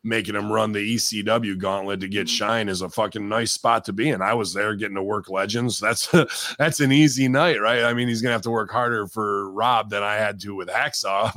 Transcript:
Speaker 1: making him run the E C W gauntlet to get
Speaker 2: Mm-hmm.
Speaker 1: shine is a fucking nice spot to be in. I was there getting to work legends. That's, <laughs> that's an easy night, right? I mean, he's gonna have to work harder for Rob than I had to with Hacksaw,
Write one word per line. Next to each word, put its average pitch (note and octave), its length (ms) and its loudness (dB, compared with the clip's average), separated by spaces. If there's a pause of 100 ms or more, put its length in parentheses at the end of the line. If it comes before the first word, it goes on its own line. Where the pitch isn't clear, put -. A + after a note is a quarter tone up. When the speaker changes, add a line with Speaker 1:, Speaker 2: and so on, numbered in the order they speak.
Speaker 1:
making A2 320 -2
him G#2 160 -2
run G#2+ 220 2
the G#2 80 -2
E A2 180 0
C G#2+ 240 -2
W G#2+ 360 0
gauntlet G2 420 -2
to F#2+ 80 -6
get G2 200 -2
Speaker 2:
Mm-hmm. - 60 -2
Speaker 1:
shine G#2+ 360 0
is F#2 120 -4
a F#2 60 -6
fucking G#2 400 -4
nice A2 240 0
spot A#2 320 2
to - 80 -8
be G#2+ 200 0
in. F#2+ 100 -2
I G2+ 120 2
was G#2 200 -2
there G#2 240 -2
getting G2+ 180 -6
to G2 80 -2
work G2+ 260 -4
legends. G#2 520 -2
That's, A2 260 0
<laughs> - 500 2
that's D3+ 220 0
an C3+ 140 4
easy C3+ 340 6
night, C#3 320 4
right? A#2 240 2
I A#2+ 100 4
mean, A#2+ 140 0
he's A#2 140 -2
gonna A#2+ 100 0
have A2+ 120 0
to A#2 60 -4
work A2 220 -2
harder A#2 360 0
for G2+ 440 -4
Rob A2 380 2
than G#2 120 -2
I G#2 140 0
had G#2 280 -2
to G2+ 120 -8
with F2+ 140 -8
Hacksaw, G#2+ 680 -2